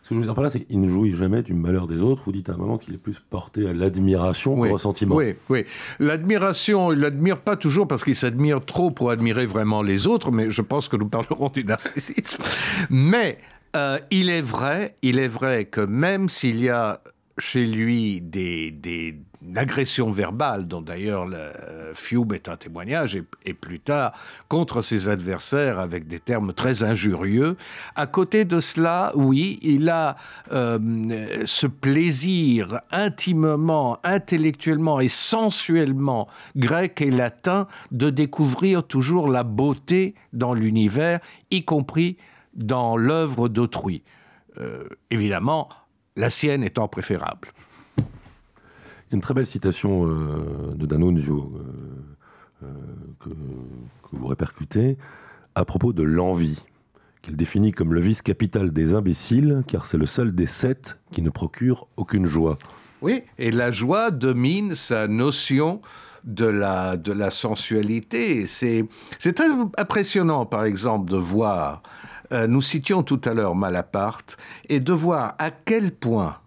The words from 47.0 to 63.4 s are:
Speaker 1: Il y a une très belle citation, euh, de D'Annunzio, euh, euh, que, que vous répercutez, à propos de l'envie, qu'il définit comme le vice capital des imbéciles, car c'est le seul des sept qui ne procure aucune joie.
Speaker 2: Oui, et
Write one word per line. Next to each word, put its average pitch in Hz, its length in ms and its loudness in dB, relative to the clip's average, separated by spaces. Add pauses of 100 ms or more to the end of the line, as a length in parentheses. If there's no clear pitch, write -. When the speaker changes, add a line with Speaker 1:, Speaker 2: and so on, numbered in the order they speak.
Speaker 1:
Il - 40 0
y - 1120 -14
a - 20 0
une 95 40 2
très 131 140 -4
belle 131 120 2
citation, 95 600 0
euh, 76 680 -4
de 76 120 -4
D'Annunzio, 73 680 2
euh, 67 1120 -16
euh, - 0 - (520)
que, - 120 -14
que 64 840 -14
vous 64 100 -6
répercutez, 104 720 0 (560)
à 98 100 0
propos 113 280 0
de 82 120 0
l'envie, 82 580 2 (600)
qu'il 76 140 -10
définit 98 360 2
comme 82 200 0
le 85 80 4
vice 104 220 2
capital 95 500 0
des 80 220 4
imbéciles, 120 720 2
car - 200 -4
c'est 82 120 0
le 78 80 2
seul 117 280 -2
des 87 120 2
sept - 500 -4 (160)
qui 85 100 -2
ne 80 80 2
procure - 560 -2 (100)
aucune 95 300 0
joie. 80 320 2 (440)
Speaker 2:
Oui, 233 200 0 (160)
et 117 120 0